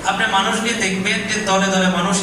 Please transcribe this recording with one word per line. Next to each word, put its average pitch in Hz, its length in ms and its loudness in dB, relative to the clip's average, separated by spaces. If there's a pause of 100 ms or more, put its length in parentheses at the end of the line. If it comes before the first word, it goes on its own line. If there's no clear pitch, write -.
(100)
আপনি 196 140 0 (120)
মানুষকে 220 340 0 (140)
দেখবেন 190 340 -2 (120)
যে - 60 -2 (140)
দলে 190 240 2
দলে 185 140 2 (100)
মানুষ 190 240 0